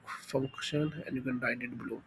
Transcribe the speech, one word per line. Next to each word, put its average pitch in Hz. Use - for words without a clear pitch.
function 147
and 131
you 131
can 127
write 120
it 120
below. 113